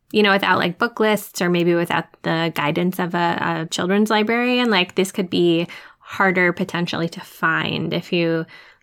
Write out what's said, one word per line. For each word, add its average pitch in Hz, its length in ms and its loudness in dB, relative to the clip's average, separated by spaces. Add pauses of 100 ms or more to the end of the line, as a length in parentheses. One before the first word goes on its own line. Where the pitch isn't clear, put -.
(140)
you 208 100 4
know, 202 80 4
without, 196 260 2
like, 175 220 0
book 240 200 -2
lists 214 420 0
or 180 80 0
maybe 175 260 2
without 165 300 0 (180)
the 165 320 -2
guidance 170 440 0
of 175 140 -4
a, 175 240 0 (260)
a 165 60 -6
children's 202 400 0
librarian, 240 600 0
like, 180 260 0
this 190 160 0
could 180 180 -4
be 170 380 2 (320)
harder 185 540 2
potentially 170 560 -4
to 185 120 -14
find 160 720 -2
if 175 180 -6
you, 165 340 0 (380)